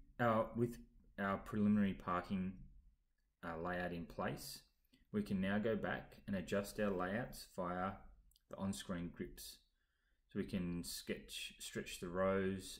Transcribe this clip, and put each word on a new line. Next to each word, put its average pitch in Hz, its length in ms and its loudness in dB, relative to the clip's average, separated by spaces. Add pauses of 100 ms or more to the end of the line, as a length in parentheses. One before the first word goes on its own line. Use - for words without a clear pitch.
(200)
our, 113 360 6
with 117 220 2 (420)
our 98 180 4
preliminary 104 560 4
parking, 92 600 0 (880)
uh, 85 180 -4
layout 90 320 0
in 85 120 -4
place, - 540 -4 (520)
we 104 100 2
can 101 180 0
now 98 200 2
go 110 160 2
back - 380 -2 (120)
and 101 100 0
adjust 101 440 -2
our 104 100 4
layouts 98 560 0 (100)
via 90 360 0 (580)
the - 80 -10
on-screen 90 580 -2
grips. - 420 -8 (680)
So - 120 -4
we 95 60 0
can 87 380 -2
sketch, - 760 -6
stretch - 400 -6
the 95 80 -6
rows, 95 720 2